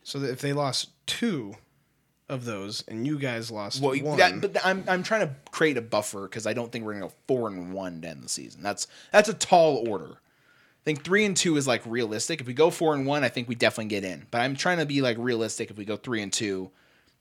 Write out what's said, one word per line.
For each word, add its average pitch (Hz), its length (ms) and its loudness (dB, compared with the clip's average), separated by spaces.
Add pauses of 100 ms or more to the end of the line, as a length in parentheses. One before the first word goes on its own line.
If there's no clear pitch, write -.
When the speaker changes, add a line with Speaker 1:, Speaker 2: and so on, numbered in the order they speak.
Speaker 1:
So - 160 -10
that 135 120 -2
if 131 100 -6
they 143 120 0
lost 143 360 -2 (160)
two 139 500 -2 (720)
of 127 160 -6
those 104 420 -6
and 113 180 -6
you 147 140 -2
guys 117 320 -4
lost 107 300 -6
Speaker 2:
Well, 135 180 4
Speaker 1:
one. 147 180 -2
Speaker 2:
that, - 240 4
but 202 120 -2
th-, 170 120 0
I'm, 190 220 0
I'm 180 160 0
trying 214 240 0
to 135 80 -8 (160)
create 156 260 2
a 120 40 -2
buffer 104 480 -4
'cause 110 180 -8
I 107 60 0
don't 117 180 -6
think 113 140 -6
we're 107 80 -6
gonna 101 140 -8
go - 60 -18 (140)
four 123 220 2
and 90 240 -8
one 92 280 -8
to 85 60 -10
end 73 160 -12
the 64 60 -10
season. 60 340 -10
That's, 101 240 -4 (240)
that's 208 180 8
a 208 40 -2
tall 156 540 6
order. 92 260 -6
I - 720 -20
think 151 180 -2
three 202 220 4
and 196 120 0
two 165 200 4
is, 135 100 0
like, 117 180 2
realistic. 117 560 -2
If 123 60 -12
we 123 80 -6
go 160 160 6
four 160 240 2
and 135 100 0
one, 143 180 2
I 123 60 4
think 120 180 -4
we 123 60 -2
definitely 110 360 2
get 101 140 -2
in. 85 280 -6
But 120 100 2
I'm 135 140 0
trying 175 240 0
to 156 80 0
be, 143 160 0
like, 120 160 2
realistic. 113 500 -2
If 104 80 -16
we 104 80 -8
go 107 100 -4
three 110 280 -4
and 98 100 -6
two, 95 380 -2 (500)